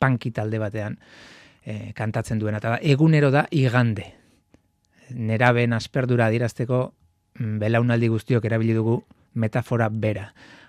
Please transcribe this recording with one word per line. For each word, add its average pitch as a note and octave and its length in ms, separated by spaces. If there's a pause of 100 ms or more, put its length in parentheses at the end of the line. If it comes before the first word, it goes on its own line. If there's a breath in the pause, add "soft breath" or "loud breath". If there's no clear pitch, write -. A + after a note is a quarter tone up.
punky B2+ 340
talde A2 260
batean, G#2+ 360 (680 loud breath)
eh, G#2 320
kantatzen A2 440
duena, G#2+ 180
eta A2+ 180
da, - 60
"Egunero D3 500
da C#3+ 200
igande." A#2+ 640 (960 soft breath)
Neraben A#2+ 640
asperdura A#2+ 540
adierazteko, A#2+ 680 (460)
mm, G#2+ 200
belaunaldi A#2 480
guztiok A2+ 380
erabili A2+ 280
dugu A2+ 300 (300)
metafora A2+ 560
bera. G#2+ 440 (360 loud breath)